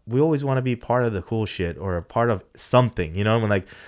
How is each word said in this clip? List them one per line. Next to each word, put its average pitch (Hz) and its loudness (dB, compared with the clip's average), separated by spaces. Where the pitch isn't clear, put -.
we 123 0
always 147 2
wanna 131 0
be 127 0
part 120 0
of 113 -2
the 90 -2
cool 110 -2
shit 85 -4
or 92 -4
a 85 -4
part 117 0
of 101 -2
something, 107 2
you 101 0
know? 110 2
When, 110 0
like, 98 0